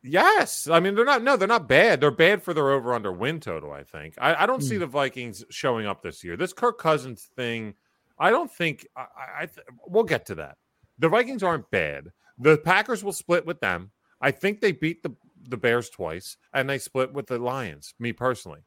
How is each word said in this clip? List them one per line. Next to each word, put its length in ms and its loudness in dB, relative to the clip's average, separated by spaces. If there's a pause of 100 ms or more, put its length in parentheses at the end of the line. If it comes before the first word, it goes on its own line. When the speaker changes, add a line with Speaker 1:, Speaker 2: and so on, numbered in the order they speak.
Speaker 1:
Yes. 680 2
I 100 8
mean, 160 0
they're 100 4
not, 180 2
no, 120 4
they're 120 0
not 200 2
bad. 320 6
They're 120 4
bad 320 4
for 100 -6
their 180 2
over-under 400 0
win 280 -4
total, 320 -8
I 120 -14
think. 340 -16
I, 260 2
I 20 4
don't 180 -2
see 120 -4
Speaker 2:
Hmm. 60 -4
Speaker 1:
the 60 -4
Vikings 640 -6
showing 360 -2
up 160 -4
this 220 -12
year. 140 -8
This 160 -6
Kirk 260 -2
Cousins 560 -2
thing, 380 -6 (440)
I 120 2
don't 220 0
think, 440 -6
I, 60 -14
I, 400 -14
I 60 -6
th-, 200 -20 (200)
we'll 180 2
get 220 -2
to 80 -8
that. 220 -14 (420)
The 100 4
Vikings 340 0
aren't 280 -2
bad. 400 -2 (260)
The 200 6
Packers 460 0
will 100 -6
split 320 0
with 140 -8
them. 320 -4 (300)
I 100 2
think 300 -4
they 120 2
beat 300 -6
the, 100 -8 (360)
the 80 -8
Bears 320 0
twice, 480 -10 (160)
and 160 -2
they 80 -4
split 360 -4
with 140 -10
the 120 -4
Lions, 600 -8
me 140 -6
personally. 540 -6